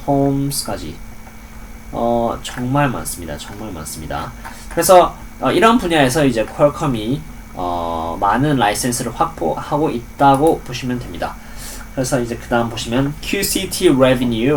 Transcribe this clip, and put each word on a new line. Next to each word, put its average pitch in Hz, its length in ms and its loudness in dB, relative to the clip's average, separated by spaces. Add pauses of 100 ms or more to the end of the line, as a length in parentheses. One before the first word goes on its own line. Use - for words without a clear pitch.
homes까지. 139 880 0 (960)
어, 117 500 0
정말 131 480 0
많습니다. 82 480 -8
정말 101 340 -12
많습니다. 76 600 -8 (380)
그래서, 175 460 6 (240)
어, 127 120 2
이런 226 260 6
분야에서 151 480 4
이제 113 180 2
퀄컴이, 143 800 0 (400)
어, 85 600 -2
많은 127 360 4
라이센스를 120 640 0
확보하고 160 680 -2
있다고 139 720 4
보시면 123 380 -6
됩니다. - 360 -8 (580)
그래서 127 280 0
이제 117 160 -4
그 - 100 -14
다음 117 220 2
보시면 120 500 -2
Q - 240 -4
C 190 260 -2
T 185 200 4
revenue 127 680 4